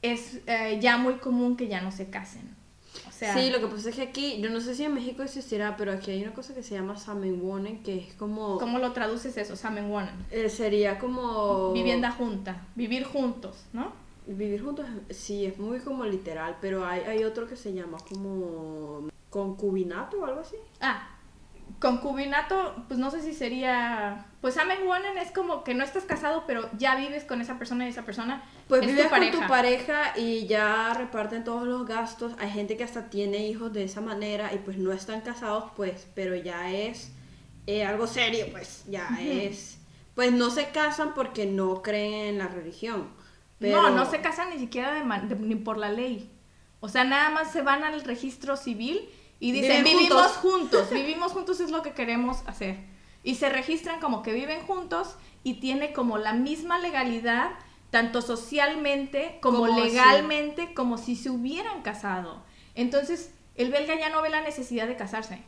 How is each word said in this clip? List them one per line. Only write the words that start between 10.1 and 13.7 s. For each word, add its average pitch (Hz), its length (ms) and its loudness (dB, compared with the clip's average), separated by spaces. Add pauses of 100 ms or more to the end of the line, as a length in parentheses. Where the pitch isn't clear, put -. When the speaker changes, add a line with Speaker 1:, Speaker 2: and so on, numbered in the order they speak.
Speaker 2:
Eh, 226 180 0
sería 208 500 2
como 220 760 0
Speaker 1:
Vivienda 240 380 4
junta, 196 540 -4 (100)
vivir 240 300 -2
juntos, 254 680 -4